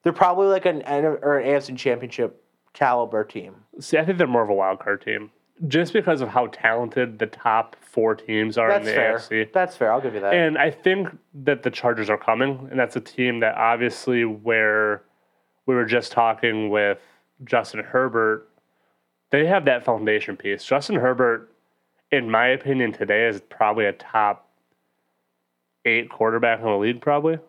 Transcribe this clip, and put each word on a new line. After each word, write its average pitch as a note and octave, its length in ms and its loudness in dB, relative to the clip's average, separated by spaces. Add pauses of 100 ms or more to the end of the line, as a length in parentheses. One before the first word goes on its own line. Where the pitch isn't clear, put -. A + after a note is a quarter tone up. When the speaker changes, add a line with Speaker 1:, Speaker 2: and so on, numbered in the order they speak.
Speaker 1:
They're E3+ 100 0
probably, F#3 360 2
like, F#3+ 180 0
an D#3+ 160 0
N, C#3+ 240 -2
or D3 320 0
an B2 100 -2
A C#3+ 60 4
F C#3 100 0
C C3+ 100 -12
Championship A#2+ 680 -4 (300)
caliber A#2 500 0
team. F#2+ 300 -14 (260)
Speaker 2:
See, D3+ 160 -2
I D#3 80 2
think F3+ 140 -2
they're E3+ 80 4
more A#2+ 160 2
of G#2 80 -2
a G2+ 40 4
wild F#2+ 240 0
card G2+ 220 -4
team G#2+ 300 -8 (360)
just D#3+ 260 0
because F3 280 2
of A#2+ 80 -4
how A#2+ 200 0
talented A#2 720 -2
the A2 80 -2
top - 540 -2
four A2 340 0
teams G#2+ 440 -2
are A2+ 100 2
Speaker 1:
That's - 120 2
Speaker 2:
in A2 60 -6
the G#2+ 60 -2
Speaker 1:
fair. A#2 200 2
Speaker 2:
A - 40 -2
F A2+ 120 -10
C. A2 240 0
Speaker 1:
That's F3+ 240 -2
fair. A2 160 0
I'll C3 80 2
give B2+ 140 -6
you G#2 60 -4
that. G2+ 140 0
Speaker 2:
And D#3+ 240 2
I D3 120 0
think F#3 380 -2 (260)
that C#3 280 -2
the B2 80 0
Chargers A2+ 400 -2
are G#2 80 2
coming, C3 520 -2
and C3 80 -2
that's A#2+ 180 -2
a A#2+ 40 -2
team B2 400 -2
that A2 160 0
obviously A#2 680 0
where G#2+ 760 0 (640)
we C3 80 2
were A#2+ 80 2
just A#2 260 0
talking A2 600 0
with G2+ 280 2 (460)
Justin A2 400 -2
Herbert, A2+ 640 0 (800)
they D3 160 4
have F3+ 200 2
that B2 180 2
foundation G#2+ 520 0
piece. G2+ 280 -8
Justin C#3 320 -2
Herbert, A#2+ 560 0 (580)
in C3 200 0
my A2+ 180 4
opinion, C3 440 0
today G#2+ 360 0
is G2+ 220 -6
probably A2 340 0
a G2 80 2
top G#2 560 -2 (1400)
eight A#2 260 0
quarterback A2+ 500 0
in A#2 40 -10
the G#2+ 120 2
league, A#2 260 -2
probably. D3+ 360 0 (100)